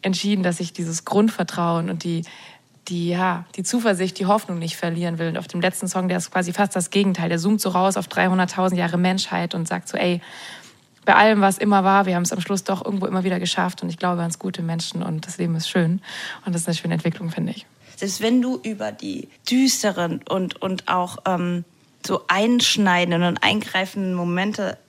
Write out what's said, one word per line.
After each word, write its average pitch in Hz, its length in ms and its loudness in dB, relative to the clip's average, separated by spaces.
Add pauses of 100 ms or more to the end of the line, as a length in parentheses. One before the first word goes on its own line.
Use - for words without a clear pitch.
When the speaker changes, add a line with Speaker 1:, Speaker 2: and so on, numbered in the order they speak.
Speaker 1:
entschieden, 190 420 0
dass 175 160 0
ich 175 140 -6
dieses 165 320 -6
Grundvertrauen 175 840 2
und 170 120 -6
die, 165 220 -2 (640)
die, 170 220 -2
ja, 175 340 0 (120)
die 190 60 -6
Zuversicht, 190 560 0
die 190 80 -2
Hoffnung 190 320 0
nicht 165 180 -6
verlieren 170 420 -2
will. 165 100 -2
Und 165 100 -4
auf 170 100 -8
dem 175 120 -4
letzten 185 260 0
Song, 185 220 0
der 180 80 0
ist 175 160 -4
quasi 180 220 -2
fast 202 200 0
das 175 160 -2
Gegenteil. 185 380 2
Der 170 100 0
zoomt 202 220 2
so - 80 -2
raus 185 300 2
auf 180 100 -4
dreihunderttausend 185 720 2
Jahre 175 160 0
Menschheit 180 580 0
und 165 140 -2
sagt 180 200 -6
so, - 100 -6
„Ey, 175 220 0 (840)
bei 196 120 6
allem, 208 240 8
was 196 180 4
immer 202 240 4
war, 196 240 6
wir 185 80 2
haben's 175 180 0
am 190 80 -4
Schluss 196 240 -2
doch 190 200 -2
irgendwo 190 220 -2
immer 190 180 -2
wieder 180 160 0
geschafft 180 420 -2
und 175 60 -4
ich 170 100 -6
glaube 175 240 0
ans 170 160 -4
gute 185 240 -6
Menschen 165 400 -4
und 160 240 -4
das 180 120 -14
Leben 170 180 0
ist 160 120 -4
schön.“ 175 320 2 (440)
Und 180 100 -2
das 170 80 -2
ist - 60 -4
eine 170 80 0
schöne 170 180 -2
Entwicklung, 165 360 -4
finde 165 220 -4
ich. - 140 -14 (300)
Speaker 2:
Selbst 196 240 -6
wenn 233 220 4
du 254 200 -2
über 214 300 -6
die - 360 -8 (220)
düsteren 202 800 2
und, 185 340 -2
und 185 260 -4
auch, 180 380 0
ähm, 175 380 0 (420)
so - 220 -2
einschneidenden 185 960 4
und 175 200 0
eingreifenden 190 680 -2
Momente 185 600 -2 (120)